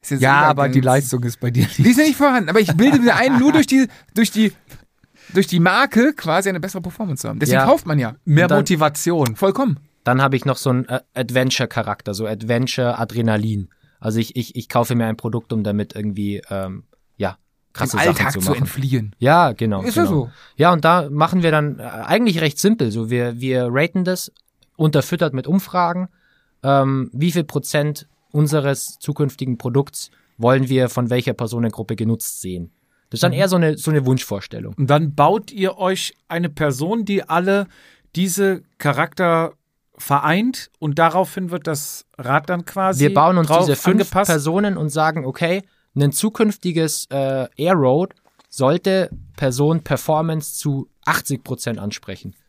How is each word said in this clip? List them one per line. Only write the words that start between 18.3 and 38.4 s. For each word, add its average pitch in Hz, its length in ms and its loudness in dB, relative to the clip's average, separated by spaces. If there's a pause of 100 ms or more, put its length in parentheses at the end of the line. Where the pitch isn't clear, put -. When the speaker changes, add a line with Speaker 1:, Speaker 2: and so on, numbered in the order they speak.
Speaker 3:
zu 98 60 -4
Speaker 1:
zu 92 100 0
Speaker 3:
machen. 143 120 0
Speaker 1:
entfliehen. 127 580 -2
Speaker 3:
Ja, 151 320 4
genau, 104 320 -2
Speaker 1:
Ist 233 120 -4
ja 339 80 4
Speaker 3:
genau. 208 120 0
Speaker 1:
so. 123 160 -2 (240)
Speaker 3:
Ja, 170 180 4
und 151 100 0
da 165 260 2
machen 165 340 0
wir 165 80 4
dann, 151 280 0
äh, - 40 -14
eigentlich 185 580 0
recht 151 160 -2
simpel. 190 340 2
So, 113 180 -4
wir, 120 300 -2
wir 127 300 -2
raten 170 340 0
das, 180 280 -4 (440)
unterfüttert 156 600 0
mit 127 100 -6
Umfragen, 180 640 -2 (560)
ähm, 135 500 2
wie 156 180 0
viel 165 120 0
Prozent 147 640 -4 (240)
unseres 143 680 0
zukünftigen 135 600 -4
Produkts 131 500 -4 (280)
wollen 127 320 2
wir 127 200 2
von 123 220 -4
welcher 123 220 -2
Personengruppe 117 640 -6
genutzt 113 460 -4
sehen. 87 300 -10 (400)
Das - 80 -8
ist - 40 2
dann 147 100 2
Speaker 2:
Mhm. 127 40 -2
Speaker 3:
eher 190 120 2
so 185 80 0
eine, 156 200 0
so - 140 -4
eine 143 140 2
Wunschvorstellung. 107 680 -4
Speaker 2:
Und 139 140 -2
dann 147 240 2
baut 170 380 2
ihr 190 260 -4
euch 185 380 -4 (140)
eine 170 200 -4
Person, 156 560 -2
die 196 220 -2
alle 190 400 0 (480)
diese 185 480 0 (160)